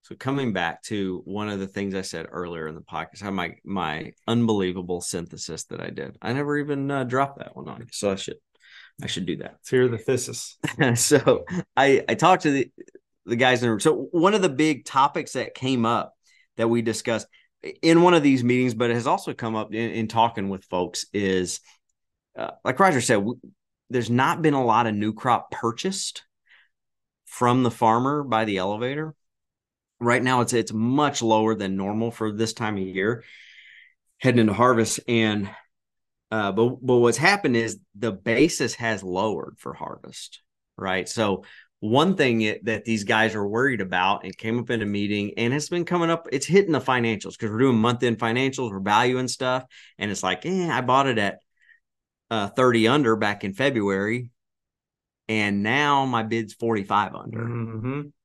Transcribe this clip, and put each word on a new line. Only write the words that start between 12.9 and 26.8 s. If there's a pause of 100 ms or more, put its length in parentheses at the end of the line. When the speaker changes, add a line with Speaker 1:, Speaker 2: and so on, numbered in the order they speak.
Speaker 1:
the
guys
in
the
room.
So
one
of
the
big
topics
that
came
up (420)
that
we
discussed (560)
in
one
of
these
meetings,
but
it
has
also
come
up
in,
in
talking
with
folks
is, (800)
uh, (120)
like
Roger
said,
w-, (500)
there's
not
been
a
lot
of
new
crop
purchased (1000)